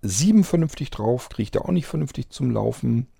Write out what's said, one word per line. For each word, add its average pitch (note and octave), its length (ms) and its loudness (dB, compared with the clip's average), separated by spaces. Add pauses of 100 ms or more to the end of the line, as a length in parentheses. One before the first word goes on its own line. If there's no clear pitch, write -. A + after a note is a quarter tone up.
sieben E3+ 420 4
vernünftig D#3+ 460 -2
drauf, A#2 400 -2
kriege - 140 -2
ich A#2 60 -8
da - 100 0
auch - 100 -6
nicht F3 160 2
vernünftig D3+ 420 -4
zum C3+ 220 -4
Laufen. A#2 560 0 (140)